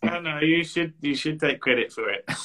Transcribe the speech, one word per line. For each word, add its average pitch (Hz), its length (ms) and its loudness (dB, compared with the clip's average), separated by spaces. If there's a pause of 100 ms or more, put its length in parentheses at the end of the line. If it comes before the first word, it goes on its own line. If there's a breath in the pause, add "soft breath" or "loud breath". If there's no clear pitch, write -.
No, 175 180 0
no, 156 200 -4
you 165 240 4
should, 160 360 -2
you 143 140 0
should 156 260 -2
take 139 200 0
credit 120 320 2
for 107 180 -4
it. 98 180 -6 (160)